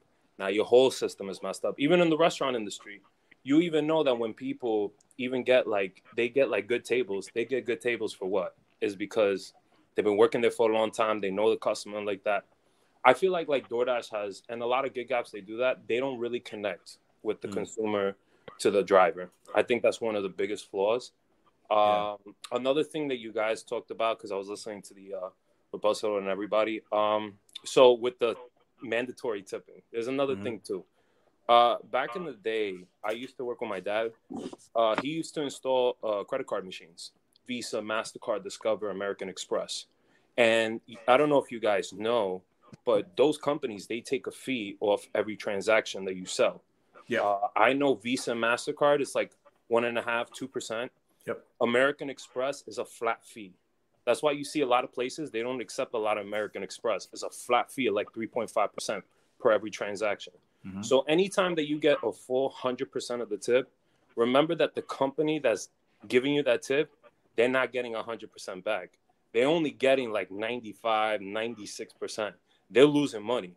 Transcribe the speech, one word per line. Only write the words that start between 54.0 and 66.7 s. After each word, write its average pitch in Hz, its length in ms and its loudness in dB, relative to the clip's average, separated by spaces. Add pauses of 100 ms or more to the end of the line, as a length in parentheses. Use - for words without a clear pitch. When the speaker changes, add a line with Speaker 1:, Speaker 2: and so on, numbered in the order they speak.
Speaker 1:
That's 117 160 2
why 151 100 2
you 147 120 -4
see 151 160 -4
a 143 60 2
lot 123 180 4
of 135 80 -10
places, 131 400 -6
they 113 100 -4
don't 127 200 -4
accept - 320 -8
a 120 40 -2
lot 107 200 0
of 101 80 -6
American 101 380 -6
Express. 95 500 -4
It's 104 100 -14
a 95 60 -6
flat - 420 -2
fee 127 160 -2
of, 101 60 0
like, 101 200 -2
three 113 140 -8
point 110 220 -4
five 104 240 0
percent 101 300 -6 (360)
per 120 120 4
every 107 200 2
transaction. 101 640 -4 (320)
Speaker 2:
Mm-hmm. 95 160 -10
Speaker 1:
So 131 200 2
anytime 180 540 2
that 151 120 -2
you 147 100 -2
get 147 260 4
a 110 80 -2
full 131 380 -2
hundred 127 420 -6
percent 120 300 -6
of 104 80 -8
the 101 80 -6
tip, 123 320 2 (460)
remember 135 400 4
that 151 200 0
the - 60 -6
company 156 580 -2
that's 117 300 0 (380)
giving 127 260 2
you 143 100 2
that 120 180 2
tip, 151 320 -2 (420)